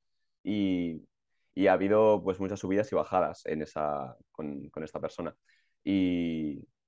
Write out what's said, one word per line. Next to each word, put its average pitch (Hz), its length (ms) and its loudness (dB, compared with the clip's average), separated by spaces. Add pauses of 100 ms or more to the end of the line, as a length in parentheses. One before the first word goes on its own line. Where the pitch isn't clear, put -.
(440)
y, 92 640 0 (460)
y 95 140 2
ha 95 60 8
habido, 104 500 4
pues, 92 160 -2
muchas 98 220 -6
subidas 98 300 0
y 98 40 -2
bajadas 82 500 0
en 78 160 -4
esa, 73 540 -6 (160)
con, 73 380 -10
con 78 140 -10
esta 78 180 -10
persona. 80 340 -8 (480)
Y, 85 840 0 (200)